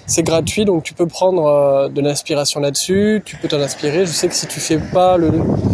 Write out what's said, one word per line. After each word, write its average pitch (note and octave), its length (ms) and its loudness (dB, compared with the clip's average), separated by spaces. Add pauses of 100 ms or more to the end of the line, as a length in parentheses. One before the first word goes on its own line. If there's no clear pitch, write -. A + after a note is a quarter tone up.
c'est - 160 0
gratuit, E3 420 0
donc E3+ 200 0
tu - 100 -12
peux E3+ 120 0
prendre, F3+ 400 0
euh, C#3 420 2
de C#3 120 -4
l'inspiration C#3+ 600 -2
là-dessus, F#3+ 640 0
tu - 120 -16
peux E3 120 -6
t'en D3 120 0
inspirer. D3 460 -2
Je D#3+ 60 -4
sais F3 160 0
que E3 60 -6
si - 120 -4
tu - 140 -8
fais D#3 180 0
pas F#3 380 2
le D#3+ 160 2 (420)